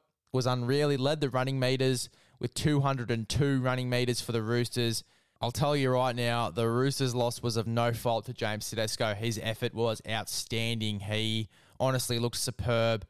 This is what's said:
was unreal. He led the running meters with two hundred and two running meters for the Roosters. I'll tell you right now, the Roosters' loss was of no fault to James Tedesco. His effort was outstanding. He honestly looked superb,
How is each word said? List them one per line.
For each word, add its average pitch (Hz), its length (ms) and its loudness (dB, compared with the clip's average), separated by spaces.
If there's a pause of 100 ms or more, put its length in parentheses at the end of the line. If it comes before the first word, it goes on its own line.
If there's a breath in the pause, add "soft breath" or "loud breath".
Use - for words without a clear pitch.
(320)
was 127 140 0
unreal. 127 440 2
He 143 80 2
led 143 220 2
the 143 100 2
running 131 300 0
meters 131 500 2 (300 soft breath)
with - 140 -4
two 147 280 2
hundred 135 300 0
and 113 160 -2
two 139 340 2
running 127 280 0
meters 123 320 0
for - 100 -6
the 117 100 0
Roosters. 117 640 0 (380 soft breath)
I'll 120 100 -2
tell 147 240 2
you 135 160 2
right 127 240 2
now, 120 340 0
the 113 180 0
Roosters' 127 460 2
loss 120 300 0
was 117 140 -2
of 113 100 0
no 117 260 2
fault 113 320 0
to 123 80 -10
James 107 360 -4
Tedesco. 110 440 -2
His 110 300 -2
effort 113 300 -4
was 110 360 -2
outstanding. 110 920 -2
He 110 500 -2 (300 soft breath)
honestly 127 400 0
looked 117 180 0
superb, 113 720 0